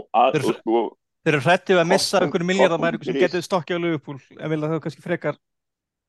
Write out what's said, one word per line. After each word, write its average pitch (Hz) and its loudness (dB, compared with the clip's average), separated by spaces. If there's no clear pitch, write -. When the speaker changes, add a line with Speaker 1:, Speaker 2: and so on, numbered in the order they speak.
Speaker 1:
að, 123 4
Speaker 2:
Þeir 143 0
eru 110 0
Speaker 1:
og - -4
sko, 113 0
Speaker 2:
þeir 156 2
eru 139 0
hræddir 185 2
við 175 4
að 165 0
missa 185 2
Speaker 1:
Tottenham, 180 0
Speaker 2:
einhverjum 175 -2
milljarðamæringu 170 2
sem - -4
Speaker 1:
Tottenham 139 2
Speaker 2:
getur 175 -2
stokkið 175 -2
á 170 -4
Liverpool, 147 -6
en 156 -6
vilja 151 -4
þá 160 -2
kannski - -12
frekar - -6